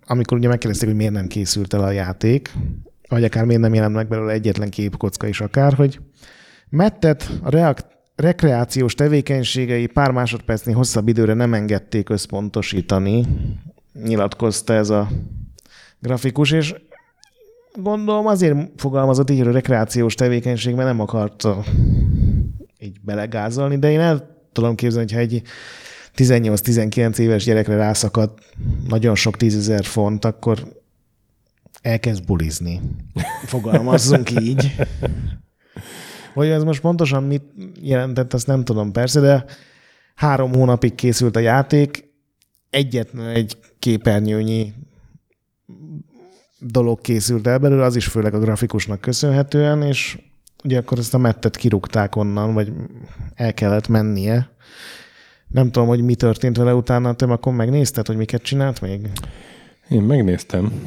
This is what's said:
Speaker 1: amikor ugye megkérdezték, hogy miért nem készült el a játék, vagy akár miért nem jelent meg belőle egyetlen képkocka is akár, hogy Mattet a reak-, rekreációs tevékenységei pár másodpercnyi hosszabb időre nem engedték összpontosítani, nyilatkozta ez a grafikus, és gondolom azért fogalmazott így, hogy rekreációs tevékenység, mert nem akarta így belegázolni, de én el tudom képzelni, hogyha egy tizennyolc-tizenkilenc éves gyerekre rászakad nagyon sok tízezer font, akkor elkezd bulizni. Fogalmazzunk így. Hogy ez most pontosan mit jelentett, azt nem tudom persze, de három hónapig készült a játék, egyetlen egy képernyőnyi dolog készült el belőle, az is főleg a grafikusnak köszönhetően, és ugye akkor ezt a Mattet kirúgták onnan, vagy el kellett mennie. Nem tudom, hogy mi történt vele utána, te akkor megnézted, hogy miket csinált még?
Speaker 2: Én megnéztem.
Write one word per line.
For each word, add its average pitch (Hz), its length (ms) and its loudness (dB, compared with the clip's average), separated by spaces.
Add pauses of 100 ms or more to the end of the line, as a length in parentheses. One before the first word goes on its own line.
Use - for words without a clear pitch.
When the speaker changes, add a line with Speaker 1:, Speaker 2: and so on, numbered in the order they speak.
Speaker 1:
amikor 123 300 0
ugye 120 100 2
megkérdezték, 117 400 0
hogy 107 100 0
miért 107 160 0
nem 95 140 -4
készült 98 460 -4
el 101 100 0
a 98 80 0
játék, 98 640 -2 (540)
vagy 120 160 2
akár 113 220 0
miért 117 160 4
nem 113 120 4
jelent 107 220 2
meg 110 120 -2
belőle 110 240 -4
egyetlen 104 380 -2
képkocka 104 580 -4
is 104 140 -6
akár, 135 320 2
hogy 135 260 2 (720)
Mattet 160 600 0 (140)
a - 60 -4
reak-, 160 360 2 (300)
rekreációs 131 800 0
tevékenységei 131 920 0
pár 139 240 2
másodpercnyi 120 600 -2
hosszabb 117 340 2
időre 110 260 4
nem 117 200 2
engedték 104 560 -2
összpontosítani, 101 1160 -2 (800)
nyilatkozta 110 680 -2
ez 107 160 2
a 104 180 2 (920)
grafikus, 127 520 0
és 160 240 0 (1000)
gondolom 214 540 -2
azért 180 300 4 (180)
fogalmazott 135 540 2
így, 139 120 2
hogy 120 120 4
rekreációs 117 640 2
tevékenység, 120 600 0
mert 131 120 0
nem 120 120 0
akarta 104 640 -2 (1160)
így 101 220 -14
belegázolni, 113 760 -4
de 151 120 4
én 151 80 4
el 160 520 0
tudom 117 240 0
képzelni, 117 320 0
hogyha 117 160 -2
egy 117 180 -2 (760)
tizennyolc-tizenkilenc 113 1000 2
éves 113 260 2
gyerekre 110 320 2
rászakad 107 560 0 (560)
nagyon 113 280 2
sok 104 220 -2
tízezer 104 480 0
font, 107 400 -2
akkor 110 340 -2 (1200)
elkezd 110 440 -2
bulizni. 85 560 -2 (640)
Fogalmazzunk 127 840 2 (100)
így. 135 340 0 (1600)
Hogy 147 140 2
ez 156 160 2
most 156 180 0
pontosan 160 420 2
mit 139 200 -2 (380)
jelentett, 127 520 0
azt 123 140 -2
nem 135 160 2
tudom 107 280 -2
persze, 127 280 2
de 139 260 6 (720)
három 135 380 0
hónapig 123 420 2
készült 120 400 0
a 113 40 2
játék, 135 760 2 (560)
egyetlen 123 580 -4
egy 117 300 -2 (220)
képernyőnyi 107 920 0 (1900)
dolog 117 420 0
készült 117 460 0
el 123 100 4
belőle, 139 260 4
az 123 120 2
is 117 100 0
főleg 104 280 0
a 107 60 0
grafikusnak 107 640 -2
köszönhetően, 147 800 2
és 143 360 -2 (460)
ugye 127 140 0
akkor 123 200 -2
ezt 120 160 -2
a 131 40 2
Mattet 117 380 2
kirúgták 104 600 0
onnan, 104 380 0
vagy 107 180 0 (640)
el 113 180 -2
kellett 104 340 0
mennie. 107 600 0 (1000)
Nem 127 240 2
tudom, 120 160 2
hogy 120 140 2
mi 120 140 2
történt 117 420 0
vele 123 180 4
utána, 123 380 0
te 123 120 0
akkor 123 280 0
megnézted, 123 540 0
hogy 110 100 -2
miket 110 240 -2
csinált 135 400 -2
még? 101 280 -6 (800)
Speaker 2:
Én 113 120 2
megnéztem. 101 840 0